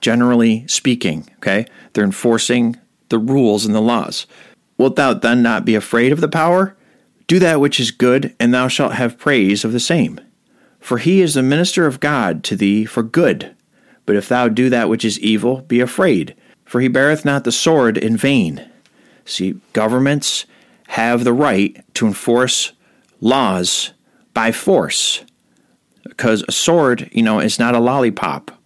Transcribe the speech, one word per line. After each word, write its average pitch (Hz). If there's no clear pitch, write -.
generally 117
speaking," 95
okay? 104
They're 107
enforcing 117
the 113
rules 113
and 107
the 110
laws. 113
"Wilt 131
thou 139
then 120
not 117
be 113
afraid 117
of 151
the 156
power? 175
Do 175
that 165
which 143
is 117
good, 131
and 120
thou 127
shalt 127
have 120
praise 104
of 110
the 120
same. -
For 123
he 175
is 160
the 135
minister 160
of 131
God 117
to 104
thee 104
for 113
good. 117
But 104
if 98
thou 123
do 120
that 120
which 113
is 104
evil, 117
be 120
afraid, 123
for -
he 127
beareth 143
not 139
the 117
sword 127
in 113
vain." 107
See, -
governments 127
have 120
the 120
right 120
to 120
enforce 120
laws 107
by 113
force, -
'cause 110
a -
sword, 147
you 117
know, 110
is 104
not 120
a 117
lollipop 123